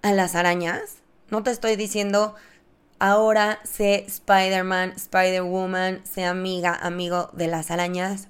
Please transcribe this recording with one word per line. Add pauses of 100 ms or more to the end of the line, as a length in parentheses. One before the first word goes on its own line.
a
las
arañas, (340)
no
te
estoy
diciendo, (640)
"Ahora
sé
Spider-Man,
Spider-Woman,
sé
amiga,
amigo
de
las
arañas".